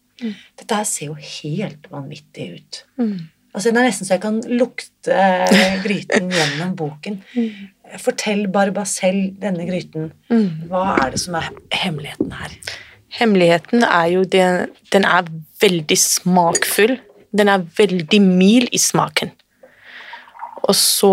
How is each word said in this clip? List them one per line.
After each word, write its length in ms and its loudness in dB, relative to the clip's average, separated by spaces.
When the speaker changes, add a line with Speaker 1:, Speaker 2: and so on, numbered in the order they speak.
Speaker 1:
Mm. 120 -8
Speaker 2:
Dette 240 -6
her 100 -2
ser 220 -6
jo 80 -10
helt 720 -8
vanvittig 600 -14
ut. 260 -18
Speaker 1:
Mm. 220 -4
Speaker 2:
Altså, 240 -2
det 80 2
er 80 4
nesten 180 -6
så 80 -2
jeg 80 0
kan 200 -2
lukte 720 -4
Speaker 1:
<laughs> 320 4
Speaker 2:
gryten 480 -2
gjennom 460 -2
boken. 400 -8
Speaker 1:
Mm. 640 -8
Speaker 2:
Fortell 500 -2
Barbasel 880 0
denne 300 -6
gryten. 460 -6
Speaker 1:
Mm. 440 0
Speaker 2:
Hva 160 -2
er 140 0
det 80 -8
som 160 -8
er 140 -6
hemmeligheten 640 -6
her? 240 -14
Speaker 1:
Hemmeligheten 680 2
er 240 2
jo 160 2
det, 220 2
den 160 2
er 220 2
veldig 420 2
smakfull. 960 2
Den 180 4
er 240 2
veldig 480 4
mild 480 6
i 80 -4
smaken. 560 -2
Og 200 2
så 340 2